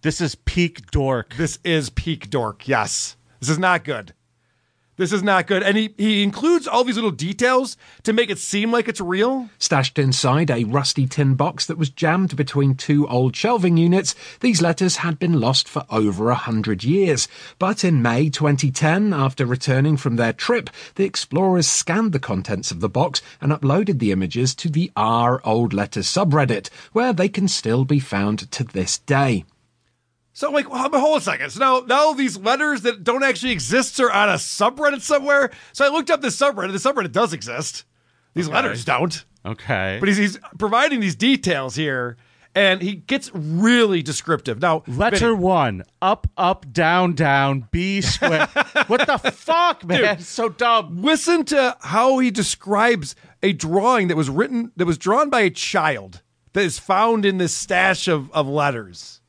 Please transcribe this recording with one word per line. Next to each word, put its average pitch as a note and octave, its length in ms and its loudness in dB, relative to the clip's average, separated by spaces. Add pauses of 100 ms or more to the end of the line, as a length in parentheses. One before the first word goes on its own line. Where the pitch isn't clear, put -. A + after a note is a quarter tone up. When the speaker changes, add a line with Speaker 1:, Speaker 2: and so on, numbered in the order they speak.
Speaker 1:
This E3 200 -2
is D#3 140 -4
peak - 560 -4
dork. C3+ 440 -2
Speaker 2:
This D#3 280 -4
is D#3+ 260 -2
peak D#3+ 400 -6
dork, A2 380 -4
yes. A#2 480 -2 (240)
This B2 100 -6
is D#3 100 0
not F3+ 240 2
good. A2+ 300 -8 (840)
This F#3 140 -2
is G3 120 0
not F#3+ 240 2
good. F#3+ 140 2
And G3+ 140 2
he, A3 220 0
he G#3 260 2
includes C#4 460 0
all B3 160 2
these B3 100 -2
little A3 160 0
details A#3 640 -2 (280)
to A3+ 100 0
make A3 160 2
it G3 100 -4
seem G#3+ 320 -2
like A#3 160 0
it's A3 140 -6
real. G#3+ 480 -2 (100)
Speaker 3:
Stashed C3+ 400 2
inside C#3 500 2
a A#2+ 140 0
rusty C3+ 420 0
tin C3+ 280 2
box C#3+ 320 -2
that E3 120 -6
was D#3 120 0
jammed E3 480 0
between C#3 380 0
two C#3+ 340 2
old B2+ 260 0
shelving F#3+ 400 2
units, E3+ 400 2 (240)
these A3 220 2
letters E3+ 360 0
had E3 220 -4
been E3+ 220 2
lost B2+ 260 2
for - 220 -6
over G#2+ 400 0
a A#2+ 60 2
hundred A2 500 -2
years. E3 420 2 (320)
But G3 240 0
in E3 180 4
May A#2+ 280 2
twenty C#3+ 420 0
ten, F3+ 400 2
after C3+ 340 0
returning C3+ 520 2
from B2+ 180 -2
their A#2 160 2
trip, - 380 -2 (260)
the G3 80 0
explorers F3+ 640 0
scanned G3+ 460 0
the C#3 60 0
contents F#2 520 -4
of F2 80 -8
the G#2 80 -2
box C3+ 340 -2 (200)
and C#3+ 100 2
uploaded D3+ 480 0
the G#2+ 140 2
images F#2+ 420 0
to - 140 -6
the D#3+ 260 -2
R A#2 480 2
Old A2 300 0
Letters G2+ 340 -2
subreddit, C#3 640 0 (240)
where B3 180 2
they F#3 160 0
can G3 220 0
still A#2+ 340 0
be C#3+ 160 2
found G#2 520 -2
to - 120 -6
this - 360 -4
day. C3+ 440 0 (960)
Speaker 2:
So, D4 140 -4
like, C#4 180 -2
well, C4 200 -2
hold C#4+ 240 2
on D4+ 60 2
a - 20 -6
second. D3 300 -4
So - 100 -12
now, C4 260 4
now D4 240 4
these C4 240 -2
letters B3+ 460 0
that G3+ 240 -4
don't B3 180 0
actually B3 300 0
exist F3 480 0
are A#3+ 100 2
on G3+ 160 4
a G3 60 2
subreddit C4+ 640 0
somewhere? C#4 500 2 (220)
So C#4 140 0
I - 20 4
looked D4+ 240 0
up D#4 80 2
this C4 180 -4
subreddit. G3 360 -2
The G3 160 0
subreddit G#3 240 -4
does G#3 180 2
exist. A#2+ 540 -10 (480)
These E3 140 -4
Speaker 1:
Okay. D#3 80 -4
Speaker 2:
letters A#2+ 280 -2
don't. C#3+ 400 -2 (220)
Speaker 1:
Okay. F#2+ 520 -4
Speaker 2:
But F#3 120 0
he's, G3 80 2
he's G3+ 200 0 (220)
providing A#3+ 400 0
these F#3+ 160 -2
details D#3+ 600 0
here, B2+ 420 -4 (360)
and F#3+ 280 2
he G3 140 -4
gets C4 380 -4
really F#3+ 680 2
descriptive. C#3 600 -4
Now, E3+ 260 0
Speaker 1:
Letter G3+ 420 0
Speaker 2:
Vinny. A3 120 0
Speaker 1:
one, D3 420 0 (180)
up, F#3+ 340 0
up, F#3 380 0
down, E3+ 400 2
down, C#3 580 2
B G3 300 -2
square. C#4 480 0 (180)
Speaker 2:
<laughs> - 200 0
Speaker 1:
What B3+ 200 2
the C4+ 100 2 (140)
fuck, E4 540 0
man? F3 160 0
Speaker 2:
Dude, G#3+ 80 2 (100)
Speaker 1:
It's F3 80 -18
so A3+ 220 -4
dumb. G3+ 520 0
Speaker 2:
listen D#4+ 440 2
to C4+ 340 0
how A#3 400 2
he B3+ 100 4
describes G#3 840 0 (260)
a G3 120 2
drawing F#3+ 560 0
that D#3+ 80 0
was D3 120 0
written, A#3 460 -2
that F3 100 0
was E3 120 0
drawn C4 320 0
by B3+ 140 2
a F#3 60 2
child A#2 720 -4 (300)
that G3+ 140 0
is D#3+ 120 -4
found G#3+ 480 2
in G3 120 2
this F3+ 160 0
stash F#3 560 0
of, D3 240 0
of D3 160 0
letters. B2+ 800 -4